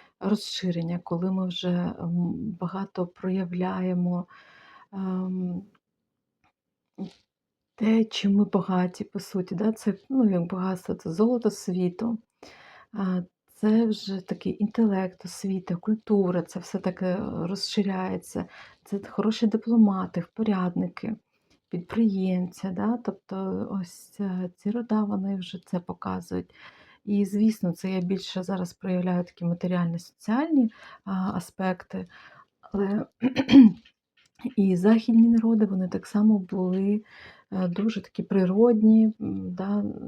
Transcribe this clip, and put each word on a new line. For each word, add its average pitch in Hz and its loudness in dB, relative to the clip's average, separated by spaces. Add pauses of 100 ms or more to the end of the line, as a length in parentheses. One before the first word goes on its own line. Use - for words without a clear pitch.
(200)
розширення, 175 -4
коли 180 -2
ми 185 -2
вже, 175 -4
м, 175 -2 (260)
багато 185 -6
проявляємо, 180 -4 (640)
ем, 185 -4 (2000)
те, 220 2
чим 202 0
ми 202 4
багаті, 185 -2
по - -10
суті, 180 -6
да, 208 0
це, 208 -4 (140)
ну, 254 2
як 175 0
багатство, 185 -6
це - -8
золото 226 2
світу. 185 -4 (720)
А, 185 -2 (400)
це 220 4
вже 202 -4
такий 185 -6
інтелект, 196 0
освіта, 185 -6
культура, 196 0
це - -12
все - -8
таке 185 -4 (160)
розширяється. 185 -4 (380)
Це 202 -8 (100)
хороші 220 0
дипломати, 202 2
впорядники, 185 -4 (520)
підприємці, 185 -2
да, 208 -2
тобто 190 -6 (120)
ось, - -16
е, 185 -4
ці 202 -6
рода, 220 0
вони 196 -4
вже 180 -10
це 180 -4
показують. - -8 (500)
І, 202 0
звісно, 202 0
це 190 -8
я 185 -2
більше 190 -4
зараз 185 -6
проявляю 180 -2
такі - -10
матеріальні, 170 -2
соціальні, 262 0 (320)
а, 190 -4
аспекти, 185 -6 (520)
але 202 -2 (140)
<clears throat> - 6
і 190 4
західні 226 6
народи, 226 4
вони 185 -2
так 185 -6
само 214 4
були, 190 -2 (500)
е, 185 -2
дуже 202 -2
такі - -8
природні, 220 4
м, 190 -6
да, 202 -2 (240)